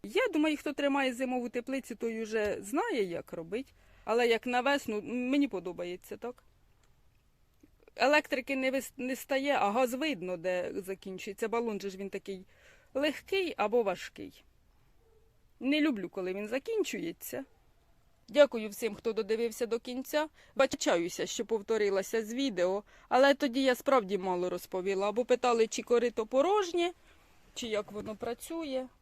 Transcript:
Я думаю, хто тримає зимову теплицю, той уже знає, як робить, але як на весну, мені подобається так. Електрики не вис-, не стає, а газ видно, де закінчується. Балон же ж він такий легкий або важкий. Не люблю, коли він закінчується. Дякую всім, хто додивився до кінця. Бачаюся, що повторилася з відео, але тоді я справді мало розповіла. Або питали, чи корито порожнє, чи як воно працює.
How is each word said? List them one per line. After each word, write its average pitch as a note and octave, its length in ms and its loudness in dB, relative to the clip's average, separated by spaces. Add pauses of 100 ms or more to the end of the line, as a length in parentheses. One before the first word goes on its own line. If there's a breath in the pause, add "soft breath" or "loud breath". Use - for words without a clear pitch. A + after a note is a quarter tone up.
Я E4+ 300 2
думаю, D#4 240 2
хто D4 160 -4
тримає C#4 420 2
зимову B3 340 -2
теплицю, B3 480 -4
той A3+ 260 -4
уже G#3+ 400 0
знає, C4+ 420 0
як E3+ 280 -8
робить, F3+ 420 -8 (300 soft breath)
але A#3+ 240 4
як A3+ 180 2
на B3 140 2
весну, B3 420 0
мені B3 460 2
подобається F3 680 -8
так. A#3+ 280 -12 (1500)
Електрики C#4 600 2
не C4 140 0
вис-, B3+ 260 -2
не B3+ 200 -4
стає, C4+ 440 0
а G3+ 100 2
газ B3 240 2
видно, G3+ 420 -2
де F3+ 400 -2
закінчується. F#3+ 720 -8
Балон A3+ 320 -2
же G3 100 -6
ж F#3+ 80 -14
він G3 120 -6
такий G3 360 -10 (480 soft breath)
легкий D4+ 640 0
або G#3+ 260 2
важкий. - 600 -6 (1160)
Не C#4+ 200 2
люблю, A3+ 280 0
коли F#3 260 -6
він G#3 140 -6
закінчується. C4+ 960 -4 (840)
Дякую A3+ 400 6
всім, G#3 260 -6
хто A3+ 180 -4
додивився A3 540 -2
до A3+ 120 -2
кінця. C4+ 500 -4 (260 soft breath)
Бачаюся, F3 720 2
що - 180 -4
повторилася G#3 800 0
з A3 100 -8
відео, G3+ 480 0 (260 loud breath)
але C4+ 260 6
тоді C4+ 280 0
я B3+ 120 4
справді G#3 440 2
мало F3+ 320 0
розповіла. F#3 580 -2
Або A3 160 0
питали, A#3+ 420 4
чи - 160 -6
корито A#3 440 2
порожнє, F4 680 2 (640 soft breath)
чи B3 120 -8
як G#3 260 -2
воно G#3 240 -8
працює. C4 680 -6 (160)